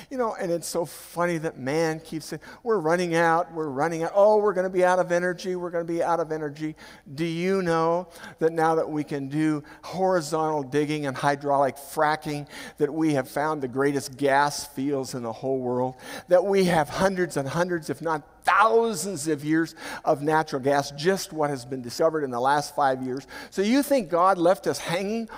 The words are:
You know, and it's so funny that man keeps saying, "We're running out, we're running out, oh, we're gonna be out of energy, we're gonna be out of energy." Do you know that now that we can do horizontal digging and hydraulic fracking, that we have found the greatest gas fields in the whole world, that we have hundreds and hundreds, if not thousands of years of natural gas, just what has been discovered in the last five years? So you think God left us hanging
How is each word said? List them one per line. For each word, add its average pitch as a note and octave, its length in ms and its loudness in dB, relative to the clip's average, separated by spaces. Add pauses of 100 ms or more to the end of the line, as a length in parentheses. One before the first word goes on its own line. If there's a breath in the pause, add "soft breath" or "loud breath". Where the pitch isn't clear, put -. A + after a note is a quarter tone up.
(100)
You C4+ 80 -8
know, A3+ 160 -2
and F#3+ 160 -4
it's E3+ 160 -2
so - 180 -2
funny E3+ 540 -4
that D#3 180 -6
man D#3 440 -2
keeps D#3+ 260 -10
saying, D#3 160 -10 (220 loud breath)
"We're A3 140 2
running E3+ 360 0
out, E3 380 2
we're D#3 160 -4
running D#3+ 340 -2
out, E3 140 -4
oh, G#3+ 220 8
we're G#3 140 2
gonna F#3 160 0
be F#3 160 2
out F#3 140 4
of E3+ 140 0
energy, F3+ 420 -2
we're F3 160 -6
gonna E3+ 140 -4
be E3+ 180 -2
out E3 160 0
of D#3+ 140 -2
energy." D#3 420 -6 (400 loud breath)
Do D#3 100 -4
you F3 380 0
know E3+ 460 0 (320 loud breath)
that E3 120 4
now D#3+ 220 2
that D3+ 160 0
we D3+ 140 -2
can C#3+ 240 -6
do D3+ 340 0 (220 loud breath)
horizontal D#3 800 0
digging D3 420 -2
and B2+ 100 -4
hydraulic C#3+ 600 2
fracking, D3+ 720 -2 (300 loud breath)
that D3 140 2
we D#3+ 220 2
have C3 140 0
found D3+ 340 -2
the C3 60 -2
greatest C3+ 480 -2
gas C#3 500 2
fields C3+ 480 -4
in B2 80 -8
the A2+ 100 -6
whole C3 280 -4
world, B2+ 340 -2 (320 loud breath)
that F3 180 6
we G3 200 4
have F3 240 2
hundreds F#3 480 0
and C#3 100 -2
hundreds, E3+ 440 -2
if C3+ 100 -6
not D#3 220 -4 (200)
thousands G3 840 2
of D3 160 -2
years D#3+ 300 0 (280 loud breath)
of D3+ 200 2
natural D#3 400 0
gas, C#3+ 300 2
just F3 420 -2
what D3+ 160 0
has B2+ 160 -8
been C3 160 -8
discovered D#3 420 0
in C3 60 -4
the A#2+ 100 -2
last C#3+ 340 2
five C3+ 280 2
years? C3 240 -6 (240 loud breath)
So - 100 -4
you A#3 220 4
think B3+ 260 2
God F3+ 300 4
left F3+ 280 2
us D#3 120 -2
hanging G3+ 600 -4